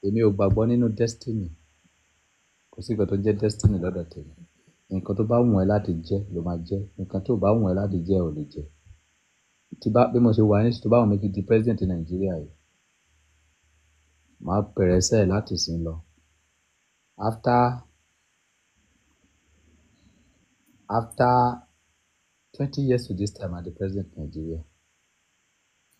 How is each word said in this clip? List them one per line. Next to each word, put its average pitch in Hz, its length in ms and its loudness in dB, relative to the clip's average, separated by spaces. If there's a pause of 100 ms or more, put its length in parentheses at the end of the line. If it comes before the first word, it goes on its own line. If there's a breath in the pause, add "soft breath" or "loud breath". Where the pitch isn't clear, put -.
Èmi 104 200 -2
ò 110 80 6
gbàgbọ́ 101 360 2
nínú 120 220 2
destiny. 110 600 -4 (1200)
Kò - 120 -20
sí 98 120 -10
nǹkan 104 160 0
tó 98 80 -2
jẹ́ 101 220 0
destiny 107 400 2
lọ́dọ̀ 90 300 -4
tèmi. 76 260 -18 (560)
Nǹkan 95 260 -4
tó 107 80 0
bá 117 140 2
wù 120 200 4
ẹ́ 95 80 4
láti 104 280 2
jẹ́ 90 260 -4 (100)
ló 87 120 -6
máa 87 160 -4
jẹ́. 98 220 -6 (140)
Nǹkan 95 280 -6
tó 127 140 -2
bá 95 140 2
wù 113 160 4
ẹ́ 90 80 2
láti 95 300 -2
jẹ́ 92 180 2
ò 82 80 -2
lè 76 140 -8
jẹ́. 76 220 -14 (1080)
Tí - 140 -4
bá, 120 160 4
bí 123 140 0
mo 120 120 6
ṣe 110 100 4
wà 104 160 4
nísìnyí, 113 240 0
tó 110 60 -4
bá 120 120 6
wù 113 80 4
mí 101 100 2
kí 101 100 -2
n 95 40 -4
di 101 100 -4
president 113 400 2
Nàìjíríà 90 540 -4
yìí, 76 140 -10 (1900)
màá 95 220 -2
bẹ̀rẹ̀ 92 360 2
iṣẹ́ 101 280 4
láti 98 300 -2
sìn 85 260 -4
lọ. 82 120 -6 (1200)
After, 113 440 0 (3250)
after 117 460 0 (1160)
twenty 139 320 -6
years 123 240 0
to 107 80 -8
this 101 180 -4
time, 90 220 -10
I'm 87 100 -12
the 90 60 -12
president 98 420 -6
Nigeria. 78 480 -10 (1400)